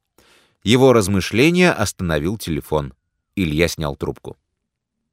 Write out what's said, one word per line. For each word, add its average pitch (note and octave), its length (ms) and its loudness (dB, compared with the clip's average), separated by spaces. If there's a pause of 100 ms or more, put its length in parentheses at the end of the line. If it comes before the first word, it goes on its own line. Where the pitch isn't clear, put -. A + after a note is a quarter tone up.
(640)
Его B2+ 280 4
размышления A#2 800 2
остановил F2+ 680 -4
телефон. D2+ 560 -6 (400)
Илья E2 320 0
снял D2+ 280 -6
трубку. - 420 -10 (760)